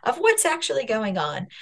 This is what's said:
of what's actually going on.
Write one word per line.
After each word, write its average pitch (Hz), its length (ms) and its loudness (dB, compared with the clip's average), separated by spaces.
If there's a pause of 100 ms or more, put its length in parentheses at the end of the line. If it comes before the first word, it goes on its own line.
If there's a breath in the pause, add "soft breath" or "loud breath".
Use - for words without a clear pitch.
of 254 140 0
what's 440 260 4
actually 320 400 0
going 214 340 -2
on. 151 300 -4 (140)